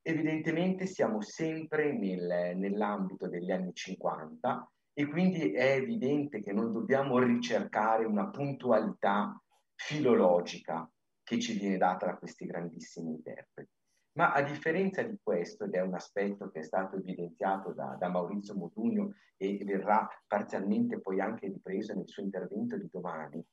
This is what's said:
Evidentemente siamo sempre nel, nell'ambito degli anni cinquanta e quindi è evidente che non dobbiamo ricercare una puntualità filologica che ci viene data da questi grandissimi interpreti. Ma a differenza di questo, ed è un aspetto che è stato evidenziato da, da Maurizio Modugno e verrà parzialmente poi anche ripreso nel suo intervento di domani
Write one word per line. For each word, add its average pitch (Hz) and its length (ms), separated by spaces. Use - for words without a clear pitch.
Evidentemente 160 840
siamo 110 360
sempre 156 720
nel, 90 640
nell'ambito 98 720
degli 90 220
anni 90 220
cinquanta 87 960
e 147 140
quindi 160 480
è 131 220
evidente 127 680
che 101 100
non 110 220
dobbiamo 123 460
ricercare 113 840
una 101 260
puntualità 107 1120
filologica 92 1160
che 117 160
ci 104 180
viene 98 200
data 92 300
da 87 100
questi - 280
grandissimi 87 680
interpreti. - 600
Ma 170 160
a 143 80
differenza 160 600
di 110 200
questo, 90 400
ed 98 120
è 90 40
un 92 140
aspetto 101 560
che - 100
è 76 40
stato 95 340
evidenziato 90 760
da, 67 260
da 90 120
Maurizio 90 460
Modugno 101 580
e 98 260
verrà 101 420
parzialmente 104 720
poi 95 220
anche 104 260
ripreso 98 460
nel - 160
suo - 140
intervento 98 540
di 90 140
domani 80 500